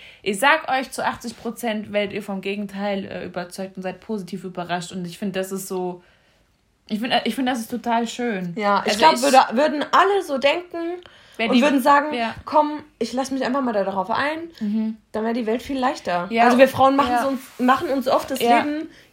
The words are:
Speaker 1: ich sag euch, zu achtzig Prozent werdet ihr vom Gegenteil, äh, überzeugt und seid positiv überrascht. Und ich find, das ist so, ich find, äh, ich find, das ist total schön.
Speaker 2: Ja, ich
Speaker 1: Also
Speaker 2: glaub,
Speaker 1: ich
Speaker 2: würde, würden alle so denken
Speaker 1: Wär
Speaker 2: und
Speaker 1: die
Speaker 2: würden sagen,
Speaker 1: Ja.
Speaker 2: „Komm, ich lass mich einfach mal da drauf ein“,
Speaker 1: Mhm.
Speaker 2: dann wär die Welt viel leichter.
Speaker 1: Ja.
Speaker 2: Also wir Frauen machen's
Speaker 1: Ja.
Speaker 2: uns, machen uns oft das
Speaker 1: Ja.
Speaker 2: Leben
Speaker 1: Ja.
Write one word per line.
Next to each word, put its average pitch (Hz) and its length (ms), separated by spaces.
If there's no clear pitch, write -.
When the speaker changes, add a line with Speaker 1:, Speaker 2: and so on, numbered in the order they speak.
Speaker 1:
ich 202 160
sag 302 340
euch, 262 180
zu - 140
achtzig 233 340
Prozent 214 540
werdet 202 220
ihr 208 80
vom 196 180
Gegenteil, 196 640
äh, 180 220
überzeugt 185 500
und 190 60
seid 185 180
positiv 190 440
überrascht. 175 460
Und 185 160
ich 170 120
find, 190 180
das 190 160
ist 190 160
so, 180 340
ich 208 120
find, 240 120
äh, 247 120
ich 226 100
find, 269 120
das 254 140
ist 226 100
total 233 380
schön. 196 480
Speaker 2:
Ja, 202 300
ich 220 60
Speaker 1:
Also 208 60
Speaker 2:
glaub, 311 180
Speaker 1:
ich 240 60
Speaker 2:
würde, 262 160
würden 294 400
alle 381 340
so 277 120
denken 339 640
Speaker 1:
Wär 226 140
Speaker 2:
und 262 40
Speaker 1:
die 240 80
Speaker 2:
würden 277 180
sagen, 285 340
Speaker 1:
Ja. 226 200
Speaker 2:
„Komm, 302 360
ich 233 140
lass 254 180
mich 262 140
einfach 262 180
mal 240 100
da 196 120
drauf 190 260
ein“, 311 480
Speaker 1:
Mhm. 220 380
Speaker 2:
dann 214 120
wär 233 100
die 233 120
Welt 226 160
viel 269 160
leichter. 202 520
Speaker 1:
Ja. 226 160
Speaker 2:
Also 247 120
wir 269 80
Frauen 269 300
machen's 247 240
Speaker 1:
Ja. 269 80
Speaker 2:
uns, 262 120
machen 254 320
uns 269 180
oft - 240
das 262 80
Speaker 1:
Ja. 233 220
Speaker 2:
Leben 294 180
Speaker 1:
Ja. 320 60